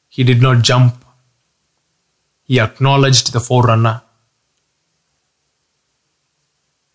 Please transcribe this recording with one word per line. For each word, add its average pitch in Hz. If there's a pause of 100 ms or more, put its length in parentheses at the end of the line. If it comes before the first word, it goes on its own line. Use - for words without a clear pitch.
He 131
did 123
not 127
jump. 123 (1400)
He 127
acknowledged 135
the 120
forerunner. 113 (3000)